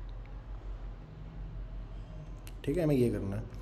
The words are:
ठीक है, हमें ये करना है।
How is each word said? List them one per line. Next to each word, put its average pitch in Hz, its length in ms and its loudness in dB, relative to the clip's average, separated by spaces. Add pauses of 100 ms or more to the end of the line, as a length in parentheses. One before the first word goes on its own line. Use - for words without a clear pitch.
(2750)
ठीक 147 120 4
है, 175 60 6
हमें 151 120 8
ये 123 140 10
करना 98 260 2
है। 110 80 0 (180)